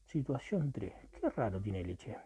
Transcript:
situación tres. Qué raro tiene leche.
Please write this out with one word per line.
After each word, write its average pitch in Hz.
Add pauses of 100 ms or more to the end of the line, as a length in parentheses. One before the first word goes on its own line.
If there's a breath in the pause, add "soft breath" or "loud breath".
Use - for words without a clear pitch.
situación 143
tres. - (200)
Qué -
raro 98
tiene 95
leche. 90